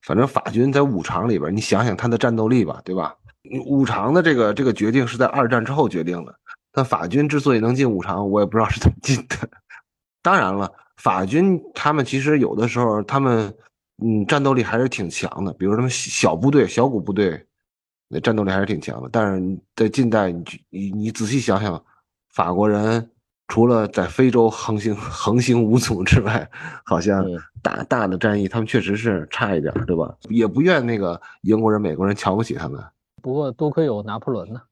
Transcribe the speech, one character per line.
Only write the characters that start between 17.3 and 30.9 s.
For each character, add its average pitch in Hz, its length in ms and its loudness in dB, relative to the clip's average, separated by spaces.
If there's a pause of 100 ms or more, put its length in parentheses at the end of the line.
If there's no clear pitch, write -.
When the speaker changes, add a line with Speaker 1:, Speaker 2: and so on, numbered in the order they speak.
Speaker 1:
那 - 140 -6
战 117 120 2
斗 107 120 0
力 95 60 0
还 95 100 0
是 98 40 0
挺 95 140 -4
强 62 240 -10
的。 65 80 -12
但 107 240 0
是 92 240 -4 (160)
在 110 140 2
近 120 200 0
代， 104 220 2
你， 85 140 -8 (240)
你， 98 220 -8
你 107 200 -6
仔 113 140 -6
细 127 160 0
想 101 200 2
想， 92 200 -4 (480)
法 90 240 -2
国 101 160 2
人 110 400 0 (400)
除 113 180 4
了 113 200 4
在 95 180 -2
非 123 260 2
洲 117 180 4
横 107 280 -4
行， 104 180 -2
横 - 460 -2
行 120 200 4
无 113 160 4
阻 104 260 0
之 117 180 6
外， 104 260 -2 (380)
好 87 140 0
像 95 260 2 (380)
大， - 140 -2
Speaker 2:
嗯。 - 120 -6
Speaker 1:
大 117 180 0
的 92 100 -2
战 104 220 2
役 98 80 0
他 113 120 -2
们 107 80 -2
确 120 120 2
实 95 160 -2
是 107 360 -2
差 101 240 -2
一 78 60 0
点， 69 120 -4 (140)
对 90 80 0
吧？ 80 200 -4 (140)
也 113 160 2
不 107 160 -2
怨 160 240 2
那 117 120 -2